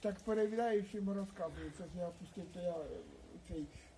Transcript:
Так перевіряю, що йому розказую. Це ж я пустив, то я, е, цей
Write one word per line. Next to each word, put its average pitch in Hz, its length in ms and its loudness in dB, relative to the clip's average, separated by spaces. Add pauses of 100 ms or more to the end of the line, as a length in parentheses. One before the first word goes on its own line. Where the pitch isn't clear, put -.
Так 202 240 0
перевіряю, 220 640 6
що 214 100 -4
йому 196 160 2
розказую. 160 640 -2
Це 180 60 -6
ж 160 140 -8
я 175 80 0
пустив, 170 380 -6 (100)
то 180 60 -6
я, 175 100 2
е, 165 40 4 (760)
цей 156 160 -2 (340)